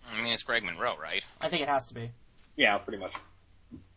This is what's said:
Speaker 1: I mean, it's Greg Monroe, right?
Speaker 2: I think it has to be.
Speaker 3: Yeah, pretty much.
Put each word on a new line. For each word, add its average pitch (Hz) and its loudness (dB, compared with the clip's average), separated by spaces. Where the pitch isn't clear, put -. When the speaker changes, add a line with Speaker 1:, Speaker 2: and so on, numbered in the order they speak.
Speaker 1:
I 110 -2
mean, 117 2
it's 110 0
Greg 117 2
Monroe, 90 -2
right? 80 -2
Speaker 2:
I 160 -2
think 170 0
it 139 -2
has 139 2
to 117 -14
be. 117 -8
Speaker 3:
Yeah, 107 6
pretty 113 -8
much. 92 -6